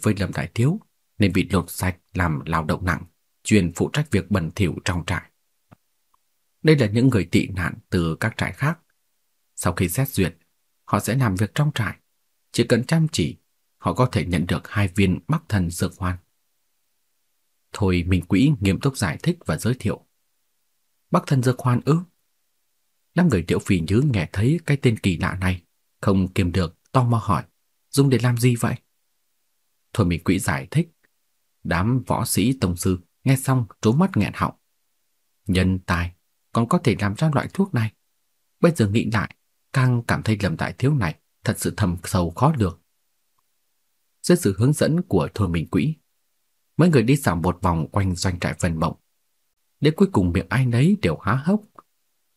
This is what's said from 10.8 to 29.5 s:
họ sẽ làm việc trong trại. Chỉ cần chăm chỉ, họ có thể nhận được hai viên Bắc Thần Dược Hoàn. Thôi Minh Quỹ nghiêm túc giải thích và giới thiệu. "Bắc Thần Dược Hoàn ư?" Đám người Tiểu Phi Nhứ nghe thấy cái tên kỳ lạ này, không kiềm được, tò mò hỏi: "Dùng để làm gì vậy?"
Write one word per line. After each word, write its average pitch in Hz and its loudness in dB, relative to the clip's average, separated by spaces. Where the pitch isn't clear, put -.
họ 104 0
sẽ 107 -2
làm 120 0
việc 101 -2
trong 147 0
trại. 95 -6
Chỉ 117 0
cần 117 2
chăm 160 2
chỉ, 73 -4
họ 90 -4
có 127 0
thể 90 -2
nhận 87 -2
được 87 -4
hai 104 0
viên 95 2
Bắc 160 -2
Thần 90 0
Dược 87 -6
Hoàn. 90 -4
Thôi 90 0
Minh 90 0
Quỹ 117 4
nghiêm 95 0
túc 135 -2
giải 120 -4
thích 175 -2
và 82 -2
giới 113 -2
thiệu. - -6
"Bắc 180 0
Thần 131 2
Dược 123 0
Hoàn 123 0
ư?" 151 2
Đám 180 2
người 95 2
Tiểu - 0
Phi 95 0
Nhứ 92 0
nghe 95 -2
thấy 131 0
cái 143 0
tên 113 0
kỳ 90 0
lạ 87 -4
này, 92 -2
không 95 0
kiềm 90 0
được, 85 -4
tò 127 2
mò 120 2
hỏi: 107 -2
"Dùng 139 2
để 123 4
làm 120 2
gì 120 2
vậy?" 113 -2